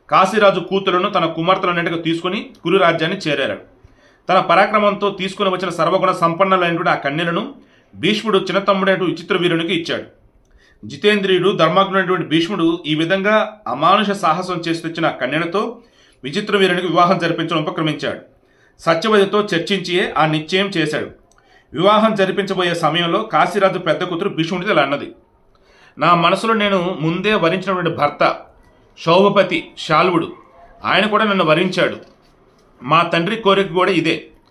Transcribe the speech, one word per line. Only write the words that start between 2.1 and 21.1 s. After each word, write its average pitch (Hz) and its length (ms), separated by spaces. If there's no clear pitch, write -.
కురు 180 140
రాజ్యాన్ని 170 500
చేరాడు. 127 320
తన 185 100
పరాక్రమంతో 202 720
తీసుకుని 190 400
వచ్చిన 185 200
సర్వగుణ 175 420
సంపన్నులైనటువంటి 175 800
ఆ 151 60
కన్యలను 170 600
భీష్ముడు 196 420
చిన్న 196 220
తమ్ముడైనటువంటి 190 560
విచిత్ర - 220
వీరునికి 170 360
ఇచ్చాడు. 139 300
జితేంద్రియుడు, 185 640
ధర్మాత్ముడైనటువంటి 180 800
భీష్ముడు 165 580
ఈ 151 100
విధంగా 190 720
అమానుష 180 420
సాహసం 180 580
చేసి 160 140
తెచ్చిన 160 240
ఆ 143 40
కన్యలతో 170 720
విచిత్ర 202 340
వీరునికి 180 300
వివాహం 175 300
జరిపించడం 170 460
ఉపక్రమించాడు. 147 560
సత్యవతితో 196 640
చర్చించియే 175 760
ఆ - 80
నిశ్చయం 156 400
చేశాడు. 151 420